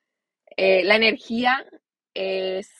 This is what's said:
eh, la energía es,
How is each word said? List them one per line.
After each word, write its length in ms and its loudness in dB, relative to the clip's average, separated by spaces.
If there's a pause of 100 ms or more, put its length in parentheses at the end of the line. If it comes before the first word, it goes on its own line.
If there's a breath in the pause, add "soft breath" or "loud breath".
(560)
eh, 260 2
la 140 2
energía 680 -2 (500)
es, 540 -6 (100)